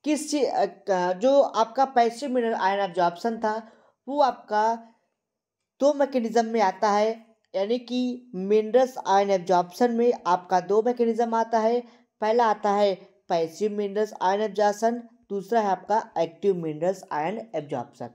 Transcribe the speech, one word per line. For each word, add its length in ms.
किस 260
ची-, 160
अ, 200
क-, 520
जो 220
आपका 440
पैसिव 460
मिनरल 240
आयन 260
एब्जॉर्प्शन 580
था, 320
वो 120
आपका 680
दो 140
मैकेनिज्म 500
में 160
आता 300
है, 360
यानी 220
कि 560
मिनरल्स 720
आयन 240
एब्जॉर्प्शन 600
में 200
आपका 340
दो 220
मैकेनिज्म 520
आता 240
है। 240
पहला 260
आता 260
है 220
पैसिव 440
मिनरल्स 500
आयन 180
एब्जॉर्प्शन, 600
दूसरा 300
है 60
आपका 520
एक्टिव 360
मिनरल्स 580
आयन 420
एब्जॉर्प्शन। 600